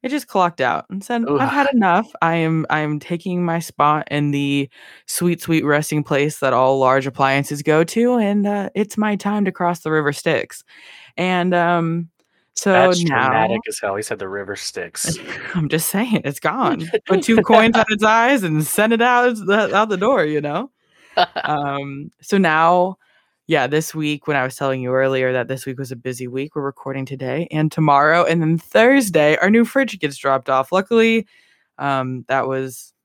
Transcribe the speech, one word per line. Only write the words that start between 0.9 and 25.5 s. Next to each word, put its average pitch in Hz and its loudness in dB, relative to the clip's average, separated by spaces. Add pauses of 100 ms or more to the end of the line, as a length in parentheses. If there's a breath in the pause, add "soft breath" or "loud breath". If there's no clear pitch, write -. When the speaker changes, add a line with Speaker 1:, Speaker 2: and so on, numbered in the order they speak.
Speaker 1:
said, 233 -2
Speaker 2:
Ugh. 285 0
Speaker 1:
"I've 262 0
had 277 0
enough. 202 2 (120)
I 165 2
am, 160 0
I 151 0
am 151 -4
taking 180 -6
my 170 -2
spot 151 0
in 147 -2
the 139 -2 (380 loud breath)
sweet, 170 -2
sweet 160 0
resting 147 0
place 147 -2
that 131 0
all 131 4
large 131 4
appliances 139 -2
go 156 2
to, 240 0
and, 208 0
uh, 202 -4
it's 208 -4
my 208 -2
time 208 -2
to 196 0
cross 175 -2
the 160 -4
river 147 0
Styx." - -4 (540 loud breath)
And, 180 0
um, 170 0 (460)
so - 0
Speaker 2:
That's 180 4
Speaker 1:
now 131 2
Speaker 2:
dramatic 110 0
as 104 -10
hell. 98 -4
He 107 -6
said 110 -8
the 98 -8
river 98 -8
Styx. - -8 (180)
Speaker 1:
<laughs> - -12
I'm 156 -2
just 160 -2
saying, 208 0
it's 143 -6
gone. 165 -2 (180)
Put 381 2
two 226 4
coins 226 6
Speaker 2:
<laughs> 233 2
Speaker 1:
on 214 4
its 208 0
eyes 233 4
and 156 0
send 214 0
it 226 0
out 247 4
the, 202 0
out 214 2
the 208 -2
door, 208 2
you 151 -2
know? 156 -6 (460 soft breath)
Speaker 2:
<laughs> - 4 (200)
Speaker 1:
Um, 143 -6 (100)
so - -2
now, 180 2 (500)
yeah, 143 2
this 156 -2
week 151 -6
when 147 -2
I 131 0
was 131 -6
telling 135 -4
you 127 -4
earlier 131 0
that 123 -2
this 131 -8